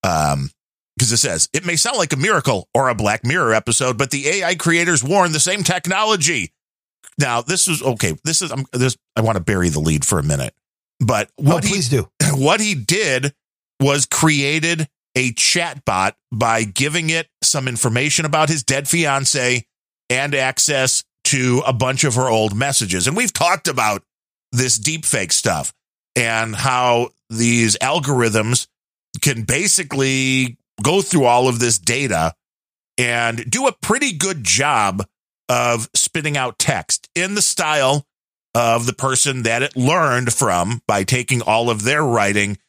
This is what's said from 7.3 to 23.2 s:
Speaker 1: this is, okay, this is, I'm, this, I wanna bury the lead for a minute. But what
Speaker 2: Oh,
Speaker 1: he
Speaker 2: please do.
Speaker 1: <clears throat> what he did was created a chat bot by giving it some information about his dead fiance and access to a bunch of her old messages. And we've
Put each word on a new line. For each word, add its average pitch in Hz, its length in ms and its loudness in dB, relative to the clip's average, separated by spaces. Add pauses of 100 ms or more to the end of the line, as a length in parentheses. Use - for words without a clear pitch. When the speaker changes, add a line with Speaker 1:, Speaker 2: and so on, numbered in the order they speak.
Speaker 1:
this 170 240 -2
is, 160 160 -4
okay, 110 400 -2
this 160 180 -2
is, 160 100 -6
I'm, 131 220 -4
this, 123 240 0 (180)
I 113 60 0
wanna 110 180 2
bury 90 300 0
the 76 100 -2
lead 76 240 0
for - 140 0
a 76 60 0
minute. 69 320 -2 (440)
But 107 360 0
what 156 280 2
Speaker 2:
Oh, 202 40 0
Speaker 1:
he 190 60 0
Speaker 2:
please 180 160 -2
do. 120 200 0 (120)
Speaker 1:
<clears throat> 147 120 2
what 143 260 2
he 214 140 0
did 143 600 -2 (460)
was 143 280 2
created 156 800 0 (260)
a 131 180 0
chat 170 520 -2
bot 95 320 0 (140)
by 113 320 2
giving 147 480 -2
it 165 160 -2 (160)
some 131 240 0
information 127 580 0
about 156 240 2
his 156 140 -2
dead 139 240 -2
fiance 135 760 0 (440)
and 139 240 0
access 131 720 0 (220)
to 127 420 0
a 127 60 0
bunch 127 300 0
of 131 120 0
her 127 120 2
old 110 280 2
messages. 139 500 -2
And 143 100 0
we've 233 180 -2